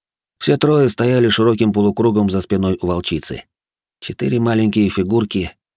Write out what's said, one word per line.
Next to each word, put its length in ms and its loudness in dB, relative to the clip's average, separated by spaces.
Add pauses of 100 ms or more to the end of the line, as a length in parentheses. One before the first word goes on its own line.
(400)
Все 180 0
трое 320 2
стояли 380 0
широким 460 2
полукругом 560 2
за 120 -2
спиной 400 -2
у 60 -4
волчицы. 580 -6 (540)
Четыре 400 -4
маленькие 500 2
фигурки 600 -2 (260)